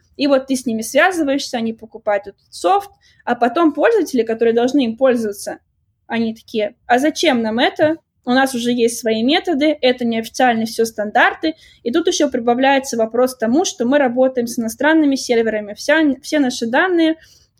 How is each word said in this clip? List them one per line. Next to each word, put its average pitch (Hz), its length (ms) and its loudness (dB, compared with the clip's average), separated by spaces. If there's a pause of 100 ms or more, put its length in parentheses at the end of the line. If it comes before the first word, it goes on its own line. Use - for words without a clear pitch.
(160)
И 277 100 -2
вот 269 220 2
ты 269 80 -2
с 254 100 -6
ними 220 160 -4
связываешься, 285 760 0
они 226 140 -4
покупают 214 560 -6
этот - 120 -20 (100)
софт, 392 400 -2 (340)
а 240 100 0
потом 254 380 2
пользователи, 320 500 2
которые 226 320 0
должны 254 300 2
им 226 120 -4
пользоваться, 240 640 -2 (480)
они 226 280 -4
такие: 214 400 -6 (120)
"А 247 120 2
зачем 294 440 0
нам 220 180 -2
это? 320 360 0 (280)
У 254 60 -4
нас 262 240 2
уже 240 180 -2
есть 240 260 0
свои 226 240 -2
методы, 302 580 0
это 254 240 0
неофициальные 226 640 0
всё 226 180 -2
стандарты". 233 680 -2 (300)
И 240 80 -4
тут 330 160 0
ещё 311 220 0
прибавляется 262 640 0
вопрос 233 380 0
к - 40 -20
тому, 240 260 0
что - 200 -6
мы 262 140 2
работаем 254 500 0
с 233 100 -8
иностранными 277 580 2
серверами. 220 580 -2
Вся, 302 280 0 (200)
все 302 180 -2
наши 247 260 -2
данные 320 500 2 (440)